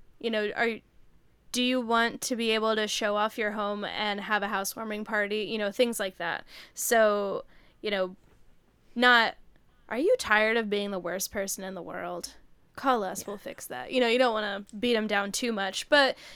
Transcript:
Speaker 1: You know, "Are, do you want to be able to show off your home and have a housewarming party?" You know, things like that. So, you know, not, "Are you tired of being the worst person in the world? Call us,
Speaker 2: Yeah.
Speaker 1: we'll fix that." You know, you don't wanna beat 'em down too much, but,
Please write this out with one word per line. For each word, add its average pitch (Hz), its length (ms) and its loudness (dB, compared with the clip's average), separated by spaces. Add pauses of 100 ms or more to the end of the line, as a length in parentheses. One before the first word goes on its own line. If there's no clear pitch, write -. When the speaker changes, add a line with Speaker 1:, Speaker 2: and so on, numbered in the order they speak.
(200)
Speaker 1:
You 233 120 -4
know, 214 240 0
"Are, 226 240 0 (760)
do 247 100 0
you 254 160 2
want 233 420 0
to - 140 -2
be 226 160 0
able 220 240 2
to 214 140 0
show 208 260 -2
off 214 220 0
your 208 140 -2
home 208 340 -4
and 202 340 -4
have 202 240 0
a 202 60 -2
housewarming 214 560 -6
party?" 208 380 -2
You 208 140 -4
know, 202 140 -2
things 233 280 0
like 196 180 -4
that. 165 260 -4 (300)
So, 208 720 2 (360)
you 208 80 -4
know, 190 280 -2 (800)
not, 240 400 6 (540)
"Are 220 80 -4
you 381 220 4
tired 220 380 4
of 220 120 -2
being 202 220 -2
the 190 80 -4
worst 175 320 -6
person 196 320 -6
in 190 100 -8
the 190 80 -10
world? 175 520 -8 (420)
Call 247 300 0
us, 190 160 -8
Speaker 2:
Yeah. - 60 -12
Speaker 1:
we'll 202 100 -10
fix - 300 -14
that." - 260 -10
You 254 80 4
know, 240 60 4
you 233 120 4
don't 247 140 4
wanna 208 320 -4 (120)
beat 240 200 0
'em 214 100 0
down 202 240 0
too 233 220 -2
much, 196 360 -4
but, 277 280 6 (180)